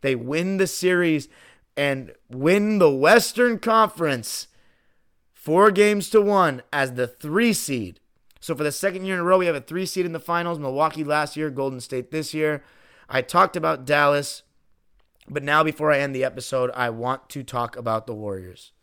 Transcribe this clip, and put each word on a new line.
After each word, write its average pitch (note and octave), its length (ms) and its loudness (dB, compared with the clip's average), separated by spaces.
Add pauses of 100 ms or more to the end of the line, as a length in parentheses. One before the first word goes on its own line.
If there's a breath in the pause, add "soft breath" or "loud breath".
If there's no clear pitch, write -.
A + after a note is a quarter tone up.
They C3+ 120 0
win D#3+ 440 -4
the F#3+ 80 2
series F3 600 0 (480 soft breath)
and C#3 360 -2 (160)
win G3 500 2
the E3+ 120 8
Western G#3+ 680 4
Conference E3+ 920 0 (840)
four F#3 380 4
games G#3 400 2
to A3 100 6
one F#3 420 2 (100)
as C3+ 200 0
the B2 160 -2
three F#3+ 440 0
seed. A#2 460 -6 (420)
So D#3+ 140 -6
for C3+ 80 -6
the D3 80 0
second F#3 360 -4
year F#3+ 80 -4
in F3+ 60 -4
a E3+ 40 -2
row, F#3 140 4
we F3+ 80 2
have E3 100 0
a C3+ 40 -6
three F3+ 260 -6
seed F3+ 200 -4
in E3+ 60 -6
the D#3+ 80 -8
finals. E3+ 380 -4
Milwaukee D3 440 -2
last D3 340 -2
year, D3+ 140 -4
Golden C3+ 300 -6
State B2+ 300 -8
this D#3 240 -8
year. D3+ 280 -2 (460 soft breath)
I C3 140 -2
talked F3+ 340 2
about D#3 300 -2
Dallas, C#3+ 560 0 (840)
but C#3+ 160 -6
now D3+ 220 2
before D3+ 260 -2
I C#3+ 80 4
end C#3 160 -4
the C3 100 -2
episode, B2+ 500 -4
I B2 160 -2
want A#2+ 400 -6
to C#3 120 -12
talk A#2+ 320 -6
about A2+ 320 -4
the A#2 80 -10
Warriors. F#2+ 580 -12 (100)